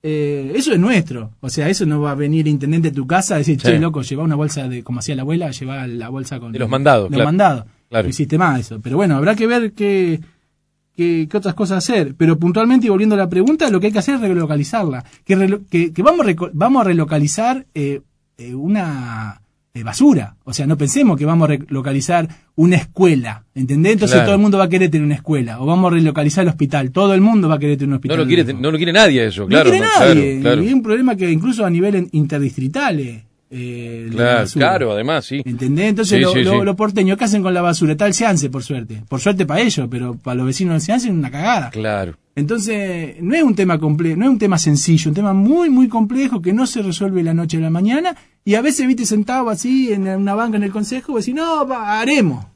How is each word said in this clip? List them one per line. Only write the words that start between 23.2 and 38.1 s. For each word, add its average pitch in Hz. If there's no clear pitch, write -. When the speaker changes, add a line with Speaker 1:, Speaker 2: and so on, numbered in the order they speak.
Speaker 1:
¿entendés? 143
Entonces 208
Speaker 2:
Claro. -
Speaker 1:
todo 202
el 202
mundo 202
va 190
a 180
querer 185
tener 151
una 147
escuela, 123
o 135
vamos 175
a -
relocalizar 151
el 180
hospital, 143
todo 196
el 190
mundo 208
va 156
a -
querer 147
tener 139
un 139
hospital 135
Speaker 2:
No 165
lo -
quiere, 170
Speaker 1:
nuevo. 131
Speaker 2:
no 151
lo 160
quiere 165
nadie 170
eso, 98
Speaker 1:
No 190
Speaker 2:
claro, 190
Speaker 1:
quiere 370
Speaker 2:
no, 440
Speaker 1:
nadie, 139
Speaker 2:
claro, -
claro. 131
Speaker 1:
y -
es 254
un 262
problema 233
que 185
incluso 214
a 180
nivel 185
en-, 180
interdistrital, 147
eh, 117
eh, 120
la 113
Speaker 2:
Claro, 120
Speaker 1:
basura. 135
Speaker 2:
claro, 151
además, 127
sí. 139
Speaker 1:
¿Entendés? 131
Entonces 202
Speaker 2:
Sí, -
Speaker 1:
lo, 180
Speaker 2:
sí, 131
Speaker 1:
lo, 185
Speaker 2:
sí. 196
Speaker 1:
lo 202
porteño, 196
¿qué 220
hacen 208
con 185
la 175
basura? 165
Está 151
el 196